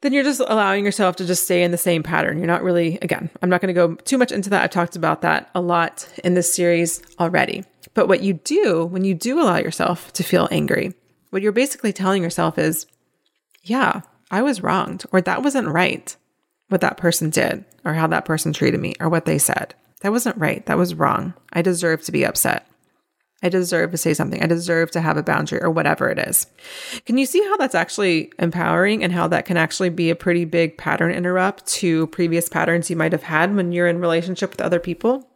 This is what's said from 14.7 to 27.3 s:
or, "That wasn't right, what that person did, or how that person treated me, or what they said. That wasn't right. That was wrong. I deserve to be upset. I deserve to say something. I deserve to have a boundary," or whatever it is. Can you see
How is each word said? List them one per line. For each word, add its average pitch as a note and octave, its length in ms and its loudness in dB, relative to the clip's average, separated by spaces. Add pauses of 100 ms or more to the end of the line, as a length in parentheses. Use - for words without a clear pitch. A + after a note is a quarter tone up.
or, F#3 100 6
"That F3+ 220 -2
wasn't C4+ 240 0
right, E3 500 -2 (520)
what F#3 140 2
that - 140 0
person E3 340 0
did, - 340 0 (200)
or D#3 100 -2
how D#3+ 120 0
that D#3+ 180 0
person D#3 280 -2
treated C#3 260 0
me, - 220 -4
or E3 80 0
what E3 160 0
they D#3 140 0
said. - 360 -2 (280)
That G3+ 100 0
wasn't A#3 260 -2
right. - 280 -2
That E3 120 2
was F3+ 160 2
wrong. D#3+ 400 0 (180)
I E3+ 100 0
deserve E3+ 400 0
to - 100 -10
be C#3 120 2
upset. - 400 -2 (760)
I F3+ 60 2
deserve F3 420 0
to E3+ 80 -4
say D#3+ 160 2
something. - 260 -4
I - 60 0
deserve E3 460 0
to E3+ 80 -2
have D#3 160 0
a D3+ 60 -2
boundary," D#3 380 -2
or E3 100 0
whatever D#3 400 0
it - 100 -2
is. - 260 -2 (600)
Can A#3 120 0
you C4+ 80 2
see F4+ 160 2